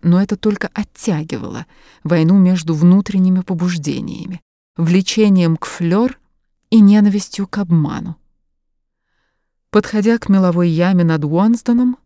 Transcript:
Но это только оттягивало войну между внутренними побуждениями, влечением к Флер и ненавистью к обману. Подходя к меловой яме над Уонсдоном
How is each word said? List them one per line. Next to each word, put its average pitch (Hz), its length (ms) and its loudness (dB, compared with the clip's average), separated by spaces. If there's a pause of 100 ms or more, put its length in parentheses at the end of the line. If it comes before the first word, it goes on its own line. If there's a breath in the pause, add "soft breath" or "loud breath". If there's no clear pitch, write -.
Но 175 180 2
это 202 160 -2
только 202 380 -4
оттягивало 156 920 -8 (380 soft breath)
войну 170 340 2
между 180 360 2
внутренними 185 640 2
побуждениями, 175 1000 -6 (360)
влечением 180 800 2
к - 80 -10
Флер 202 540 -2 (520)
и 226 100 4
ненавистью 202 680 2
к - 120 -10
обману. 170 580 -2 (1500)
Подходя 214 480 0
к - 100 -12
меловой 180 400 2
яме 175 360 0
над 160 200 0
Уонсдоном 233 800 0